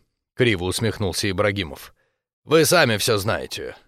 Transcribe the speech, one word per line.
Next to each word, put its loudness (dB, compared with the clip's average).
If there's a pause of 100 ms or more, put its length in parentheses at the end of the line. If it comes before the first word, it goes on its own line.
(360)
криво 2
усмехнулся -2
Ибрагимов. -4 (480)
«Вы 4
сами 4
всё 0
знаете. -6 (120)